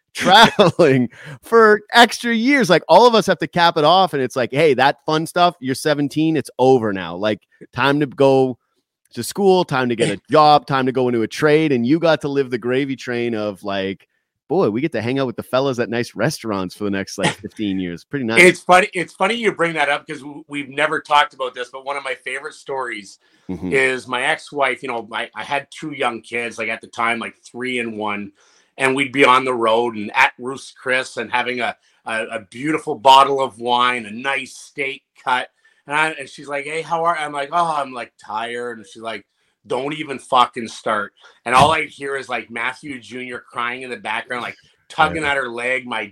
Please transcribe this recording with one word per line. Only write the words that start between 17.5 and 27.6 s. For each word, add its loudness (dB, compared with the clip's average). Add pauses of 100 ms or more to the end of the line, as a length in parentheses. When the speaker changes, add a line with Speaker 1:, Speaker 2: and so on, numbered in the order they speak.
Speaker 1:
years." -8
Pretty -8
nice. 2
Speaker 2:
It's 6
funny. 2
It's -8
funny -2
you -2
bring -2
that 0
up -2
'cause -12
w-, -18
we've -10
never -4
talked 0
about -8
this, -12
but -18
one -6
of -10
my -8
favorite -12
stories -10 (300)
Speaker 1:
Mm-hmm. -6
Speaker 2:
is 0
my -4
ex-wife. -4
You -12
know, -8
my, -8
I -10
had -6
two -14
young -6
kids, -8
like, -8
at -8
the -20
time, -4
like, -12
three -8